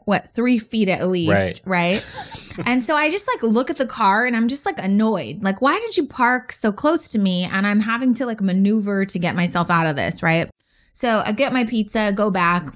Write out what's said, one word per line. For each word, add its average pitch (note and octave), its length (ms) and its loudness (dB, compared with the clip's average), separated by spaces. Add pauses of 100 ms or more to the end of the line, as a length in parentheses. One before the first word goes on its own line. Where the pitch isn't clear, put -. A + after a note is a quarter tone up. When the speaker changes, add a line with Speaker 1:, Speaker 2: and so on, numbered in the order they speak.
Speaker 1:
what, - 260 0
three A#3+ 240 2
feet A3 300 0
at F3+ 220 0
least, F3+ 220 2
Speaker 2:
Right. G3 340 2
Speaker 1:
right? F3+ 400 0 (500)
<laughs> C4+ 120 -6
And B3 140 0
so D4+ 140 0
I D4+ 140 2
just, G4 180 -4
like, A#4+ 140 -4
look A#3 300 2
at - 60 -6
the C4 100 0
car G#3+ 400 2
and A#3+ 80 0
I'm A#3 120 2
just, C4+ 180 -4
like, G4 120 -4
annoyed. G3 640 0
Like, G3 160 0
"Why D4 200 2
did A4+ 180 -6
you D4+ 80 2
park B3 460 0
so A3 200 -2
close D#4 380 0
to - 100 -4
me?" F#3 260 0
And F#3+ 200 -2
I'm G#3 140 2
having A#3 340 0
to, B3+ 140 -4
like, A3 140 -6
maneuver G3 640 2
to G3 140 -4
get E3+ 160 -2
myself F3 360 0
out E3 160 4
of D3+ 80 0
this, G2+ 260 -2
right? E3 280 0 (440)
So A3+ 320 0
I G#3+ 60 -2
get C4 200 0
my B3+ 140 0
pizza, G#3+ 500 0
go G#3 140 2
back. F3 460 0